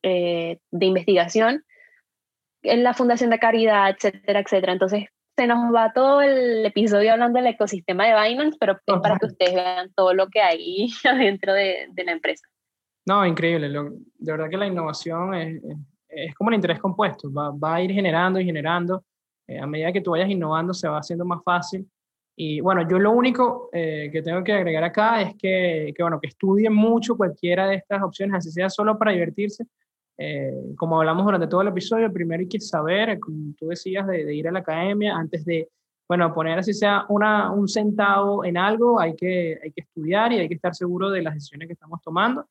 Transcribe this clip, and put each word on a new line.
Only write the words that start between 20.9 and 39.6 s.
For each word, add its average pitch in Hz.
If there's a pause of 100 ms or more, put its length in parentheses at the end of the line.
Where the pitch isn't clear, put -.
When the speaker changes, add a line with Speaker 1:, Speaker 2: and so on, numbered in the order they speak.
Speaker 2:
haciendo 170
más 175
fácil. 180 (520)
Y, 151
bueno, 180
yo 185
lo 208
único, 247
eh, 156
que 156
tengo 170
que 208
agregar 170
acá 214
es -
que, 175
que, 170
bueno, 165
que 151
estudien 208
mucho 226
cualquiera 180
de 196
estas 196
opciones, 196
así 165
sea 185
solo 214
para 214
divertirse. 196 (520)
Eh, 143 (240)
como 165
hablamos 165
durante 175
todo 175
el 202
episodio, 208
primero 170
hay 180
que 214
saber, 185
como 156
tú 160
decías, 185
de, 175
de 147
ir 151
a 175
la 185
academia, 190
antes 160
de, 165 (400)
bueno, 170
poner 165
así 190
sea 202
una, 208
un 196
centavo 202
en 175
algo, 226
hay 165
que, 180